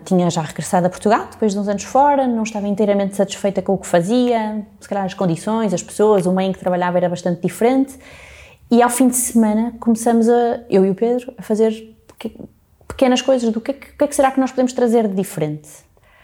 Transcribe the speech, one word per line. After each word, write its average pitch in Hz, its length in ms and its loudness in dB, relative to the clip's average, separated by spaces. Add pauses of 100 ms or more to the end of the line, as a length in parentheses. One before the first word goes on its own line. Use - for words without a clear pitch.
tinha 180 240 2
já 165 120 -2
regressado 170 440 -2
a 185 60 0
Portugal, 285 400 -2
depois 214 220 -2
de 196 40 -4
uns 202 100 -4
anos 202 160 -4
fora, 277 440 2
não 226 160 -2
estava 208 240 -6
inteiramente 202 480 0
satisfeita 196 480 -2
com 196 100 0
o 185 60 0
que - 80 -14
fazia, 214 760 0 (160)
se - 80 -20
calhar 202 160 -4
as 185 120 -6
condições, 196 580 -2
as 175 80 -2
pessoas, 208 460 2
o 185 40 2
meio 190 200 0
em - 20 -6
que - 60 -12
trabalhava 180 380 -2
era 180 120 2
bastante 175 320 -4
diferente. 262 560 0 (760)
E 240 100 6
ao 240 80 4
fim 254 180 2
de 247 80 2
semana, 226 640 0
começamos 233 480 2
a, 240 340 2 (100)
eu 190 120 4
e 196 60 2
o 190 60 0
Pedro, 240 420 -2
a 190 60 -16
fazer 220 520 -2 (120)
peque-, - 280 -14 (520)
pequenas 247 340 0
coisas 240 300 0
do 220 100 -6
que - 80 -6
é 277 60 -4
que, - 160 -20
o - 60 -18
que 294 60 0
é 285 40 4
que 285 80 -10
será 269 160 2
que 269 80 0
nós 262 100 0
podemos 254 240 -2
trazer 233 340 2
de 190 60 -4
diferente? 156 560 -4 (540)